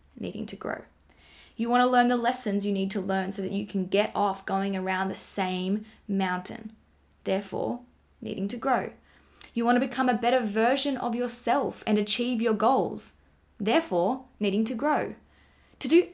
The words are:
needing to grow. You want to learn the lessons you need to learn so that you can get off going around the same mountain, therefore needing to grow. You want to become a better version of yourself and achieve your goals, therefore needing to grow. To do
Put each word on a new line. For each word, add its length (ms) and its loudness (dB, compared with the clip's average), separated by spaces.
needing 280 -8
to 100 -10
grow. 280 -8
You 140 -2
want 140 6
to 60 4
learn 180 6
the 100 4
lessons 480 0
you 60 0
need 200 0
to 100 -2
learn 300 -2
so 100 -6
that 100 -4
you 160 -2
can 200 -2
get 280 2
off 300 0
going 300 -2
around 340 -2
the 60 -6
same 680 -2
mountain, 640 -2
therefore 580 -2
needing 260 -6
to 100 -6
grow. 340 0
You 120 0
want 120 4
to 100 2
become 200 -2
a 60 4
better 260 2
version 580 2
of 180 -4
yourself 720 0
and 100 4
achieve 460 0
your 100 4
goals, 600 2
therefore 640 0
needing 260 2
to 100 -4
grow. 400 0
To 80 -4
do 260 4